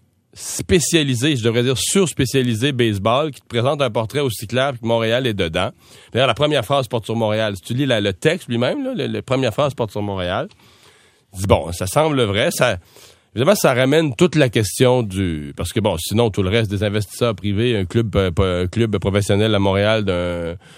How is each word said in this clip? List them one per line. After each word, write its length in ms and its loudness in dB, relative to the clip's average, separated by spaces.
spécialisé, 1000 0
je 80 -4
devrais 200 2
dire 140 0
surspécialisé 920 0
baseball, 600 0
qui 100 -16
te 60 -20
présente 340 0
un 80 0
portrait 320 -4
aussi 260 -4
clair 260 -2
que 120 -12
Montréal 420 0
est 60 0
dedans. 360 -2
D'ailleurs, 160 2
la 60 4
première 320 0
phrase 220 0
porte 180 -6
sur 100 -4
Montréal. 400 0
Si 60 -14
tu 120 -8
lis 120 0
la, 160 0
le 120 0
texte 340 -2
lui-même, 360 -2
là, 120 -6
le, 120 -4
la 140 -6
première 320 -2
phrase 220 0
porte 160 -4
sur 100 -6
Montréal. 460 -4
Tu 80 -10
dis, 60 -2
bon, 240 2
ça 160 -6
semble 360 2
vrai. 280 0
Ça, 260 2
évidemment, 200 4
ça 180 2
ramène 420 2
toute 200 4
la 140 4
question 540 2
du, 520 -4
parce 160 -6
que 80 -2
bon, 180 0
sinon, 340 2
tout 100 -2
le 80 0
reste 220 0
des 120 -2
investisseurs 520 -2
privés, 420 -2
un 80 -2
club, 300 0
euh, 160 2
pas, 300 0
un 60 -2
club 300 0
professionnel 560 2
à 60 2
Montréal 460 2
d'un, 500 -2